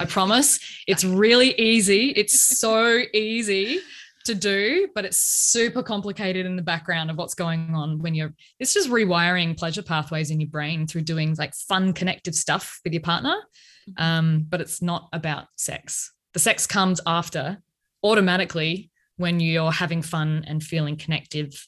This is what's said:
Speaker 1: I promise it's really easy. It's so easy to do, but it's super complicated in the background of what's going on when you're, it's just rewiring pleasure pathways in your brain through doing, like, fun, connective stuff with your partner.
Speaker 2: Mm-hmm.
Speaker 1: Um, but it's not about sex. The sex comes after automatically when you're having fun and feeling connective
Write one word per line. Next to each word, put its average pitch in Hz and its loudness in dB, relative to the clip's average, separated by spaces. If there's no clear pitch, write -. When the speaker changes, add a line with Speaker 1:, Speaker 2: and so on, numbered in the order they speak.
Speaker 1:
I 175 -4
promise 208 2
it's 196 2
really 220 6
easy. 220 4
It's 208 2
so 226 4
easy 214 0
to 233 -2
do, 202 0
but 208 -4
it's - -2
super - 2
complicated 202 -4
in 185 -4
the 180 -4
background 165 -2
of 160 -4
what's 170 -6
going 165 -2
on 156 -2
when 165 -2
you're, 156 -4
it's - 0
just 370 2
rewiring 175 2
pleasure 165 -4
pathways 156 -2
in 156 0
your 151 -2
brain 156 -4
through 165 -4
doing, 160 0
like, 147 -6
fun, 190 0
connective 180 -4
stuff - -2
with 165 -4
your 165 -2
partner. 175 0
Speaker 2:
Mm-hmm. 185 -8
Speaker 1:
Um, 160 2
but 175 -4
it's - -8
not 170 -4
about 160 -6
sex. - -8
The 180 0
sex - 2
comes 185 2
after 165 -4
automatically 185 2
when 175 0
you're 160 2
having 165 -2
fun 156 -2
and 156 -4
feeling 151 -2
connective 151 -6